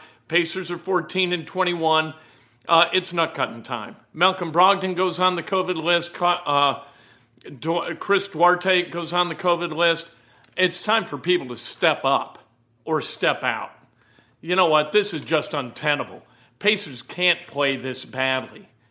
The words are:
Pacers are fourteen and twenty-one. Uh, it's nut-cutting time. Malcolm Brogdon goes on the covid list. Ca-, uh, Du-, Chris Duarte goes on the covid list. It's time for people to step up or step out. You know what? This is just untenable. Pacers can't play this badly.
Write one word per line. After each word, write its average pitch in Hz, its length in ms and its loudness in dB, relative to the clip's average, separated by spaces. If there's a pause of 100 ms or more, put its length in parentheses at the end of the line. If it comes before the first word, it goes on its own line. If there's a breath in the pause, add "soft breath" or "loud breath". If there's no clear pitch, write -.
(280 loud breath)
Pacers 170 440 -2
are 175 60 -4
fourteen 180 560 -2
and 165 120 -4
twenty-one. 160 680 0 (540 soft breath)
Uh, 165 260 8
it's 180 200 -2
nut-cutting 127 500 -2
time. 110 320 -8 (180)
Malcolm 175 380 0
Brogdon 185 440 4
goes 175 240 0
on 185 160 2
the 170 80 -6
covid 180 380 -2
list. 170 320 0
Ca-, 175 320 0
uh, 143 380 2 (760 loud breath)
Du-, 165 360 -2
Chris 190 320 0
Duarte 175 600 2
goes 170 240 -6
on 175 140 0
the 160 80 -6
covid 170 400 0
list. 165 320 2 (480 soft breath)
It's 185 260 0
time 214 240 0
for 147 120 -8
people 147 300 0
to 123 80 -8
step - 500 -2
up 135 340 0 (460)
or 156 160 0
step - 420 -2
out. 113 280 -4 (720 soft breath)
You 170 140 -2
know 185 120 4
what? 151 240 4
This 208 220 2
is 143 120 -6
just 151 280 0
untenable. 135 680 -4 (380 soft breath)
Pacers 190 420 -2
can't 175 460 -2
play 139 280 0
this 123 300 -8
badly. 127 640 -4 (220)